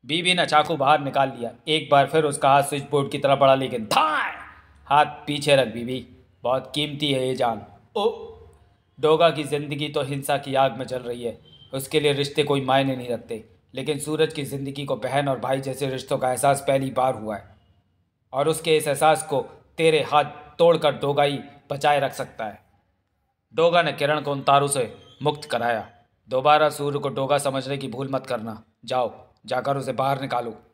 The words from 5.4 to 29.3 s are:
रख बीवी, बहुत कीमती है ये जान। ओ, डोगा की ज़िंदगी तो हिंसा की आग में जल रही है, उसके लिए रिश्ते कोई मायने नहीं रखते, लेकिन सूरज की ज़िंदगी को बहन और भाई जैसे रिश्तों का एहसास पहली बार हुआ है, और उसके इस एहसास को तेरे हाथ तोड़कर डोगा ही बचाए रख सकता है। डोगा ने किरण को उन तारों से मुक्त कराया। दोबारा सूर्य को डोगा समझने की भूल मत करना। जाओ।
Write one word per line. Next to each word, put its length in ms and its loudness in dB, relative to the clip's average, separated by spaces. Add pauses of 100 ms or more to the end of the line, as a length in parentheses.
रख 120 2
बीवी, 380 -8 (360)
बहुत 320 -2
कीमती 380 -2
है 160 0
ये 60 -2
जान। 320 -2 (300)
ओ, 80 -2 (960)
डोगा 300 4
की 140 -6
ज़िंदगी 440 -4
तो 140 -4
हिंसा 360 -4
की 160 -8
आग 240 2
में 80 -8
जल 120 -6
रही 260 -8
है, 160 -8 (340)
उसके 260 0
लिए 120 2
रिश्ते 300 -2
कोई 180 0
मायने 360 2
नहीं 120 -10
रखते, 360 -8 (300)
लेकिन 240 -4
सूरज 340 -2
की 120 -6
ज़िंदगी 400 -8
को 120 -2
बहन 320 -2
और 120 -2
भाई 200 -2
जैसे 300 -6
रिश्तों 280 -4
का 120 0
एहसास 300 2
पहली 300 0
बार 240 0
हुआ 220 -8
है, 200 -16 (760)
और 160 0
उसके 280 0
इस 120 0
एहसास 340 2
को 180 -2 (360)
तेरे 260 4
हाथ 220 2 (340)
तोड़कर 340 6
डोगा 300 0
ही 160 0 (320)
बचाए 300 2
रख 120 -2
सकता 320 -10
है। 200 -14 (920)
डोगा 280 4
ने 100 0
किरण 280 -2
को 120 -4
उन 100 -6
तारों 260 4
से 280 -4 (260)
मुक्त 220 -2
कराया। 460 -4 (380)
दोबारा 420 4
सूर्य 280 -4
को 100 -4
डोगा 300 0
समझने 380 -4
की 120 -8
भूल 220 -8
मत 160 -4
करना। 360 -8 (220)
जाओ। 420 -4 (220)